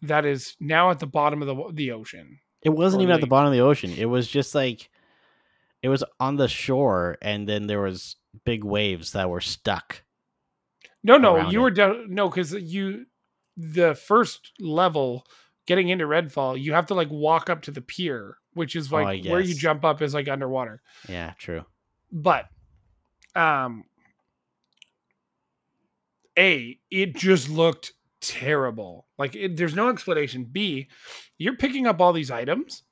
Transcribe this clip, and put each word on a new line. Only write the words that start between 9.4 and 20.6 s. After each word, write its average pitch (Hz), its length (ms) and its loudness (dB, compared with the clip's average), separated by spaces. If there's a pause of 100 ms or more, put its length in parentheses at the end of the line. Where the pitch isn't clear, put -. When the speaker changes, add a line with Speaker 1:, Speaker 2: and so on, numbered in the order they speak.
Speaker 2:
stuck - 640 -6 (1000)
Speaker 1:
No, 233 140 10
no, 208 180 8
Speaker 2:
around - 180 2
Speaker 1:
you 220 60 2
Speaker 2:
it. 254 40 4
Speaker 1:
were 254 80 4
down, 202 420 2
no, 196 160 0
'cause 175 240 -4
you, 196 520 -6 (520)
the 165 380 0
first - 640 0
level, 156 680 0 (420)
getting 180 220 4
into 180 160 0
Redfall, 143 560 -2
you 147 120 -4
have 170 140 2
to, 202 80 -4
like, 160 140 0
walk 156 400 0
up 160 140 -4
to 147 80 -12
the 151 100 -14
pier, 123 560 -8 (160)
which 165 220 -6
is, 147 160 -8
Speaker 2:
Oh, 156 60 0
Speaker 1:
like, 98 280 -2
Speaker 2:
I 160 40 -4
Speaker 1:
where 175 100 2
you 185 140 -2
Speaker 2:
guess. 147 40 -6
Speaker 1:
jump 156 280 0
up 151 160 0
is, 143 120 -2
like, 143 140 -4
underwater. 131 540 -6 (260)